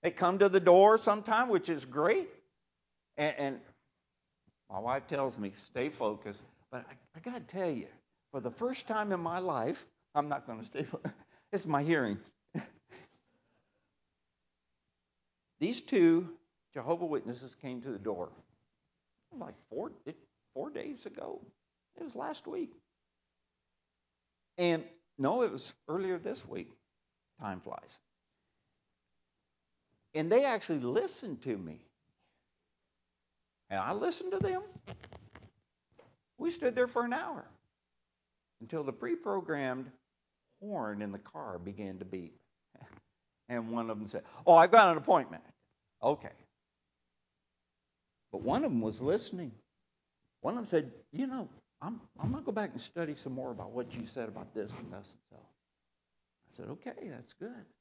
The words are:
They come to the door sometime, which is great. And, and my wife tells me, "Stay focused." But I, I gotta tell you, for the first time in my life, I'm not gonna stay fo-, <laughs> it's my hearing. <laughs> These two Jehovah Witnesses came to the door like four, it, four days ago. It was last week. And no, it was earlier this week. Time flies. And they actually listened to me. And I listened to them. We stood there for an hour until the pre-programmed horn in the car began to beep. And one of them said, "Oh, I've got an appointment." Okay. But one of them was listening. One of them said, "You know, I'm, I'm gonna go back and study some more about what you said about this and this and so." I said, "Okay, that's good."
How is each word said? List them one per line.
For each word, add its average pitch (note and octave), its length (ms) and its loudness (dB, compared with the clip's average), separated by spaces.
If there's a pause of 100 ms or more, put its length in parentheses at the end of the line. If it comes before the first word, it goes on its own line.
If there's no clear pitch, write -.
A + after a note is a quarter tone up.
They F3 80 4
come F3+ 300 2
to G3+ 100 10
the F#3+ 100 6
door F#3+ 380 12
sometime, A3 520 2
which E4+ 200 2
is C#3+ 160 -4
great. E3 420 2 (880)
And, D3 220 -2
and C3+ 220 -4 (1120)
my F#2+ 80 -8
wife B2 260 -4
tells C3+ 320 -4
me, G2+ 160 -8 (140)
"Stay B2+ 220 -4
focused." G#2+ 520 -6 (300)
But B2 180 -12
I, - 40 -20 (220)
I E3 40 -18
gotta A#3+ 220 -10
tell F3 280 -4
you, B2+ 160 -6 (460)
for C#3 80 -6
the A#2+ 100 -4
first B3+ 380 -6
time G#3+ 240 -2
in F3+ 80 0
my E3+ 180 -2
life, D#3 480 -2 (300)
I'm D3 140 2
not C#3+ 180 -6
gonna A2+ 180 -10
stay C3+ 160 -6
fo-, - 180 -6 (260)
<laughs> - 260 -18
it's F#3+ 160 -4
my C#3+ 160 2
hearing. C3+ 340 2 (380)
<laughs> D#3+ 60 -4 (3000)
These A3 220 -2
two E3+ 480 6 (440)
Jehovah D#3+ 320 -2
Witnesses B2 560 -6
came B2+ 220 -10
to C3+ 80 -8
the G2+ 80 -8
door G2 300 -6 (1080)
like E3+ 160 -12 (160)
four, F#3 220 -8 (160)
it, D#3+ 100 -14 (380)
four C#4 160 -8
days - 340 -10
ago. - 340 -12 (580)
It F4 60 -12
was C#4 120 -12
last C#4+ 320 -8
week. F4+ 240 -6 (1900)
And E3+ 260 2 (360)
no, F#3 240 2
it G#3 80 0
was B2+ 200 -10 (160)
earlier F#3 300 -2
this F#3+ 300 -8
week. G2 240 -10 (680)
Time F#2+ 200 -8
flies. - 400 -14 (2250)
And D#3 180 0
they B3+ 140 6
actually G3+ 340 0
listened D3 640 -2
to A#2 140 -2
me. D#2+ 220 -10 (1900)
And G2 100 -2
I A2+ 140 -2
listened E4+ 380 -4
to G4 80 -4
them. F#4+ 220 -2 (1800)
We E4+ 140 -4
stood B3 240 -2
there B3 120 2
for A#3+ 160 0
an A#3+ 100 -2
hour D#4 320 -6 (1160)
until D3 220 -6
the C3+ 100 -4
pre-programmed D#3+ 960 -4 (720)
horn B2 400 -4
in G2+ 100 -6
the G2+ 60 -8
car A2 400 -12
began G2 420 -10
to F#2 60 -10
beep. F2+ 320 -12 (1120)
And A#2 220 -4
one A#2 180 -4
of G#2+ 100 -6
them G#2+ 80 -10
said, - 160 -8 (240)
"Oh, E3+ 80 12
I've E3+ 160 10
got G3+ 200 12
an D#3+ 60 2
appointment." C3+ 460 0 (580)
Okay. C3+ 300 0 (2000)
But G2+ 100 -6
one F#3 220 2
of C4 80 0
them A#2 100 0
was A2 200 -4
listening. E3+ 500 -2 (880)
One E3+ 120 -2
of B3 60 -4
them A3 60 -6
said, D3 260 2 (200)
"You B3 160 -2
know, B3+ 220 -8 (320)
I'm, A3+ 180 -8 (200)
I'm - 120 -2
gonna D4 120 -4
go - 100 -4
back G3+ 180 -2
and B2 100 -10
study D#3 360 -6
some C3+ 160 -8
more C3 180 -6
about G2+ 200 -10
what B2 220 -6
you A#2 140 -8
said A2+ 220 -8
about G2 240 -14
this G#2+ 180 -6
and - 200 -14
this F#2+ 160 -14
and - 120 -20 (100)
so." - 80 -20
I - 1200 -20
said, F2 120 -12
"Okay, G3 400 -12
that's A#2+ 240 -16
good." A3 320 -16 (160)